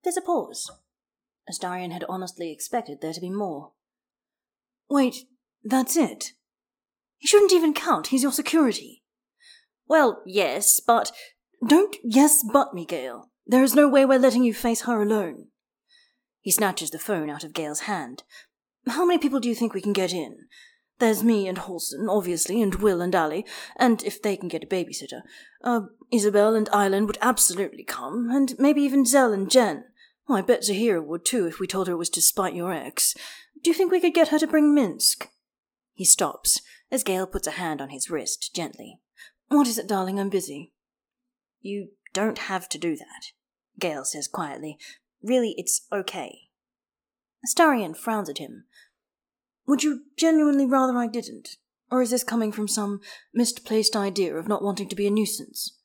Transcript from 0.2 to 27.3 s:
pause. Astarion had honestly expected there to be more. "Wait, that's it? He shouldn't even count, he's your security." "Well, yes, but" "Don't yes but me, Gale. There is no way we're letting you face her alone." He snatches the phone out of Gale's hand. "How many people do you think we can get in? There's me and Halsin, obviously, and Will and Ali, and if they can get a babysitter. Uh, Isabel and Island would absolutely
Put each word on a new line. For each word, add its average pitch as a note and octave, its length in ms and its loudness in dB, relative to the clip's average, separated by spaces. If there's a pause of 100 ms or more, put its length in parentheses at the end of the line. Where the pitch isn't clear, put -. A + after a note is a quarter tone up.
pause. - 480 -6 (800)
Astarion F3+ 420 -8
had F3 160 -10
honestly F3+ 440 -8
expected A3+ 500 -8
there D#3+ 120 -6
to E3 60 -12
be F3+ 100 -8
more. F#3 440 -8 (1120)
"Wait, C4+ 400 0 (360)
that's B3+ 340 0
it? - 360 -2 (840)
He - 100 -6
shouldn't G4+ 240 6
even E4 220 4
count, D4+ 340 -2
he's C4+ 160 0
your C#4 80 2
security." - 720 0 (840)
"Well, C#4+ 400 2
yes, F#3 540 2
but" - 320 2 (540)
"Don't E4+ 380 6
yes C4 400 6
but A#3+ 300 2
me, E3+ 120 -8
Gale. B2+ 440 -10 (160)
There B3+ 180 6
is C4+ 120 2
no D4 140 8
way C4+ 160 6
we're C4 140 4
letting B3 260 4
you A3+ 80 2
face A#3 280 -2
her A3+ 200 -2
alone." G3+ 500 -2 (880)
He F#3+ 120 -4
snatches F#3 400 -2
the D#3 80 -12
phone D#3+ 300 -4
out D3 140 -12
of D3+ 100 -16
Gale's D3+ 280 -8
hand. C#3+ 420 -8 (640)
"How C#4+ 180 0
many F4 140 4
people C4+ 220 0
do A#3+ 80 -2
you A3 60 0
think A3+ 180 -2
we F#3+ 80 -6
can G3+ 120 -2
get F#3 200 0
in? D#3 340 -8 (540)
There's G#3+ 220 4
me G#3+ 240 4
and F#3 100 -4
Halsin, F3 500 -8
obviously, F#3 540 0
and F#3+ 140 2
Will F#3+ 260 2
and F3+ 140 0
Ali, D#3+ 280 0 (320)
and A#3 280 2
if - 180 -8
they G3 160 -2
can F3+ 100 -10
get D#3+ 160 -8
a - 40 -18
babysitter. - 560 -6 (400)
Uh, A#3 240 0 (240)
Isabel G#3 420 4
and G#3+ 160 2
Island G3+ 380 2
would G#3 140 -6
absolutely G3+ 640 0